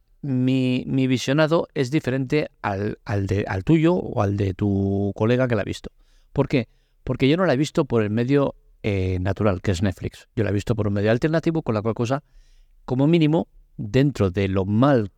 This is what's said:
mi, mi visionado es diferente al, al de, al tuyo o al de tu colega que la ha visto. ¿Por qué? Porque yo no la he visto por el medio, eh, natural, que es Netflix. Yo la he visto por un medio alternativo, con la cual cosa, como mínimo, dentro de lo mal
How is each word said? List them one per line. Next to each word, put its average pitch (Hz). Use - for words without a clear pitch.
mi, 127
mi 135
visionado 147
es 127
diferente 139
al, 104
al 101
de, 98
al 95
tuyo 160
o 120
al 101
de 98
tu 98
colega 123
que 120
la 101
ha -
visto. -
¿Por 139
qué? 127
Porque 131
yo 151
no 185
la 147
he -
visto 147
por 117
el 104
medio, 127
eh, 92
natural, 98
que -
es 87
Netflix. -
Yo 110
la 98
he -
visto 104
por 107
un 101
medio 101
alternativo, 156
con 117
la 104
cual 110
cosa, 123
como 131
mínimo, 160
dentro 120
de 98
lo 95
mal 110